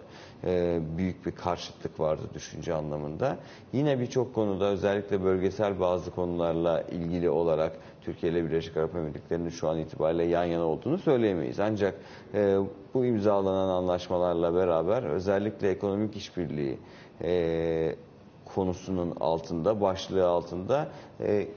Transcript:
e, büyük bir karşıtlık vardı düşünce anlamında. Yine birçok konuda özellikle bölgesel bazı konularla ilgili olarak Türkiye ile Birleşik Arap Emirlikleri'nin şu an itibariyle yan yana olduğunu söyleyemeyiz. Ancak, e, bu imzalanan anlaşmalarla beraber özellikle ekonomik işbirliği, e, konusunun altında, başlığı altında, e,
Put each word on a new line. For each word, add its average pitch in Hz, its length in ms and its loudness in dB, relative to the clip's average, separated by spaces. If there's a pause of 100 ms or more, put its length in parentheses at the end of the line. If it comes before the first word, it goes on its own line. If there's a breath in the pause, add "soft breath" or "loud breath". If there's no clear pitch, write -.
(440 loud breath)
e, 87 360 2 (180)
büyük 92 280 -2
bir 87 60 0
karşıtlık - 680 -6
vardı 78 220 0 (120)
düşünce 78 400 -8
anlamında. 78 640 -4 (360 loud breath)
Yine 139 260 2
birçok 120 360 -2
konuda 101 300 0
özellikle 101 580 2
bölgesel 95 560 2
bazı 90 320 2
konularla 85 680 2
ilgili 85 480 -2
olarak 80 420 2 (300 loud breath)
Türkiye 85 300 -2
ile 82 140 2
Birleşik 80 320 -2
Arap 80 180 0
Emirlikleri'nin 85 540 -4
şu 82 200 -2
an 80 80 0
itibariyle 80 460 0
yan 85 200 2
yana 85 200 0
olduğunu 82 340 0
söyleyemeyiz. 98 600 2
Ancak, 101 360 0 (380 loud breath)
e, 101 240 4 (360)
bu 131 120 2
imzalanan 98 640 4
anlaşmalarla 90 840 2
beraber 87 500 2
özellikle 98 680 0
ekonomik 101 460 0
işbirliği, 73 640 -4 (460 loud breath)
e, 82 720 0 (600)
konusunun 90 640 -2
altında, 82 600 0
başlığı 92 460 2
altında, 90 600 0 (320 loud breath)
e, 104 380 0